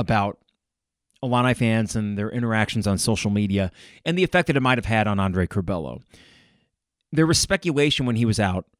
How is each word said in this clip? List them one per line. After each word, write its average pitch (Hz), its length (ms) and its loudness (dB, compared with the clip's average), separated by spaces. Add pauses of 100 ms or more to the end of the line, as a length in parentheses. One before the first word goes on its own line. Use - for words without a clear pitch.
about 104 380 -2 (840)
Illini 123 320 2
fans 113 400 0
and 104 240 -4
their 104 120 -4
interactions 113 560 -2
on 98 120 2
social 107 320 0
media 98 400 2 (340)
and 165 140 -2
the 185 60 2
effect 175 240 0
that 139 80 0
it 135 60 2
might 127 160 2
have 113 80 -6
had 110 200 2
on 101 140 0
Andre 92 260 2
Curbelo. 82 540 -4 (1120)
There 160 140 4
was 170 120 2
speculation 147 680 0
when 120 100 0
he 113 80 2
was 110 160 2
out 92 240 -2 (160)